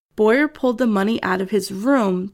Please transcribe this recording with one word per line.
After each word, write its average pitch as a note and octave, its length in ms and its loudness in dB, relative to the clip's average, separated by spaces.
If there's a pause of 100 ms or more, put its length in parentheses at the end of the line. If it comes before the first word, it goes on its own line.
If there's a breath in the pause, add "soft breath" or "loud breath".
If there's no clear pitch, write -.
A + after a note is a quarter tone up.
(160)
Boyer A#3 320 2
pulled B3 300 -2
the B3+ 80 0
money G#3+ 360 0
out F#3 200 -2
of F#3+ 80 -6
his G3 200 -2
room G3 640 0